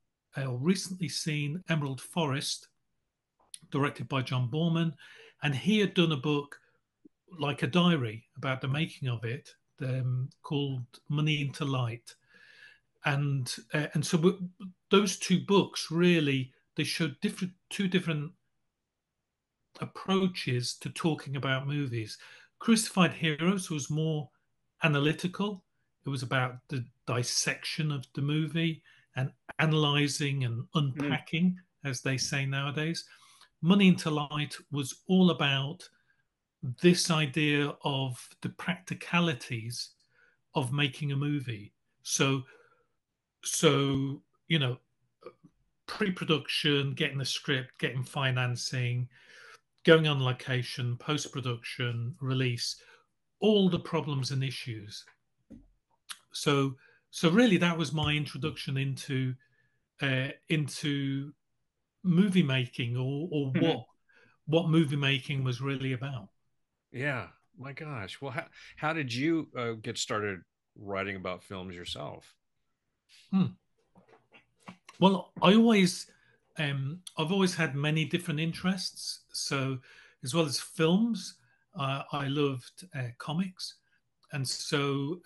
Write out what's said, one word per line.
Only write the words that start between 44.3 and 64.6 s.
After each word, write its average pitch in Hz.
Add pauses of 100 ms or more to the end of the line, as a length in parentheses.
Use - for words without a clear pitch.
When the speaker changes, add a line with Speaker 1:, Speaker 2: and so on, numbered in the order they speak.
Speaker 1:
you 165
know, 127 (1080)
pre-production, 143
getting 139
the 139
script, -
getting 131
financing, 123 (760)
going 160
on 139
location, 127
post-production, 123
release, 131 (600)
all 202
the 175
problems 143
and 131
issues. 107 (1300)
So, 139 (340)
so 170
really 214
that 170
was 147
my 151
introduction 147
into, 131 (680)
uh, 131 (200)
into 143 (720)
movie 180
making 127
or, 139
or 143
Speaker 2:
Mm-hmm. 160
Speaker 1:
what, 139 (600)
what 165